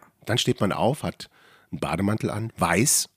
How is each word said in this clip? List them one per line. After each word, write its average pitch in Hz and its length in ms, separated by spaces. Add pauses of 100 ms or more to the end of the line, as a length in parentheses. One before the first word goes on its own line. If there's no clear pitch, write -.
(280)
Dann 110 100
steht - 240
man 98 100
auf, 107 300
hat - 260 (440)
einen - 80
Bademantel 101 500
an, 110 280
weiß. 90 600